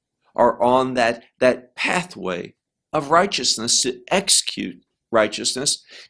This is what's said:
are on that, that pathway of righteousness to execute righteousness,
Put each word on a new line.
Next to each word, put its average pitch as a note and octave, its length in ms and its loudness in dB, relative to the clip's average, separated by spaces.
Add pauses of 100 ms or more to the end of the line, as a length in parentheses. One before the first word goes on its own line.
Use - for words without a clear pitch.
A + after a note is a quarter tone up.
(340)
are A#2 280 2
on B2+ 320 2
that, A#2+ 300 0 (160)
that - 360 0
pathway - 800 -6 (380)
of D3 180 -4
righteousness D3 680 0
to B2 280 -4
execute - 720 -2 (300)
righteousness, A2+ 720 -2 (260)